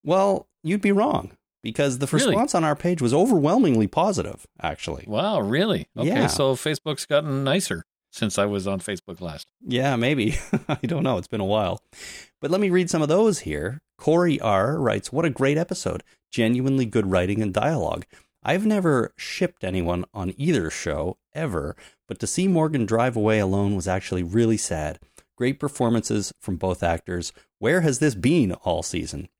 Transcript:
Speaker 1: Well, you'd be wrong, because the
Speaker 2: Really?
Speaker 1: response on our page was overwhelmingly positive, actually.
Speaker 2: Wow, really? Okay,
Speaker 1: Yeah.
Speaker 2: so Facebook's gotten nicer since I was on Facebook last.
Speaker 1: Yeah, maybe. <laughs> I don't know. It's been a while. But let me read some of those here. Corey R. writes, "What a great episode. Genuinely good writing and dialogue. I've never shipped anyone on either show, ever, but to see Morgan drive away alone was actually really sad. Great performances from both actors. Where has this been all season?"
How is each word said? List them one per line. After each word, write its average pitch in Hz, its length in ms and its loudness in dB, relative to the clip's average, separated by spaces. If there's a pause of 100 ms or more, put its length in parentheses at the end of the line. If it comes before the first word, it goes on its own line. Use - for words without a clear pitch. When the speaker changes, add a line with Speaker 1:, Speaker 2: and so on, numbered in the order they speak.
Speaker 1:
Well, 190 460 2 (140)
you'd 190 180 0
be 196 120 2
wrong, 208 400 0 (300)
because 127 360 -2
the 139 80 -2
Speaker 2:
Really? 247 220 2
Speaker 1:
response 220 260 2
on 170 100 2
our 151 120 2
page 175 260 -2
was 117 100 2
overwhelmingly 160 760 4
positive, 160 580 -2 (160)
actually. 78 440 -6
Speaker 2:
Wow, 151 340 -2
really? 143 460 0 (120)
Okay, 143 100 0
Speaker 1:
Yeah. 254 200 2
Speaker 2:
so 135 260 2
Facebook's 151 500 -4
gotten 143 400 0
nicer 131 400 -2 (260)
since - 280 -2
I 101 80 4
was 101 220 -2
on 98 120 -2
Facebook 90 400 -8
last. 82 280 -12 (180)
Speaker 1:
Yeah, 131 300 0
maybe. 131 400 0 (160)
<laughs> - 160 -4
I 147 80 -2 (100)
don't 147 160 -2
know. 127 160 0
It's 92 80 -8
been 110 140 -6
a 95 40 -2
while. 101 380 -2 (580)
But 139 100 -4
let 185 100 2
me 202 100 2
read 180 180 2
some 160 140 0
of 143 60 0
those 196 320 4
here. 80 400 -6 (180)
Corey 170 420 2
R. 110 380 2
writes, 107 340 -2
"What 151 120 0
a 160 60 0
great 135 280 0
episode. 160 440 -4 (280)
Genuinely 127 560 2
good 104 240 0
writing 95 320 2
and 101 100 -2
dialogue. 98 520 -2 (400)
I've 190 220 0
never 170 500 2
shipped - 480 -6
anyone 90 400 -2 (100)
on 92 220 -4
either 135 340 0
show, 78 460 -4 (180)
ever, 92 400 -4 (320)
but - 140 -12
to 110 60 -4
see 180 200 0
Morgan 160 400 2
drive 117 300 0
away 107 240 2
alone 101 340 2
was 92 140 -2
actually 92 340 -2
really 110 360 2
sad. 76 420 -4 (360)
Great 131 220 -2
performances 117 840 0
from 92 160 -6
both 92 280 -2
actors. 85 480 -4 (260)
Where 151 220 2
has 147 180 2
this 151 160 2
been 117 380 2
all 85 320 -2
season?" - 440 -6 (120)